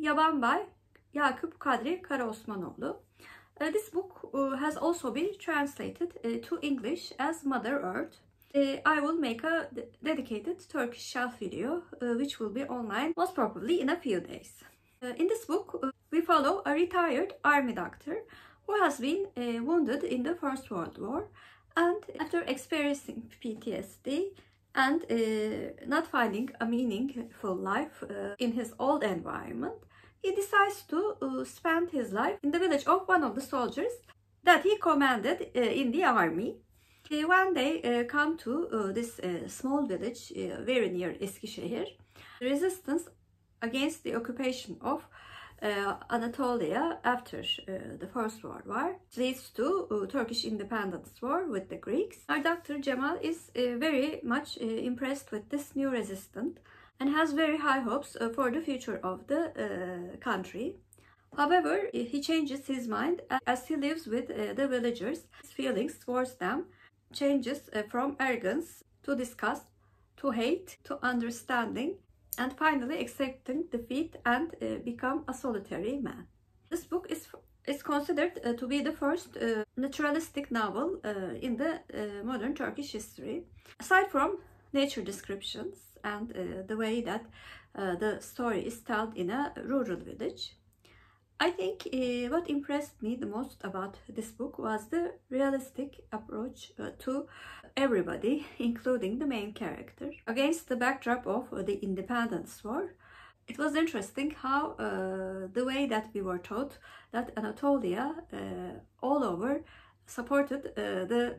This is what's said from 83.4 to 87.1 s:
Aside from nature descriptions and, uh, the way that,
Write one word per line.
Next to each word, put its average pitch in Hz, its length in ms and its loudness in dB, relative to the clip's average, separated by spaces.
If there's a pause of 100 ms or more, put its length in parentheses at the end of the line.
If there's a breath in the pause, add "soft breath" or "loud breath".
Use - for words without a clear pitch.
Aside 381 320 6
from 311 280 2 (340 loud breath)
nature 277 300 2
descriptions 196 720 -8 (260)
and, 208 300 -6
uh, 185 340 -6
the 214 100 -2
way 226 260 0
that, 214 220 -4 (520 loud breath)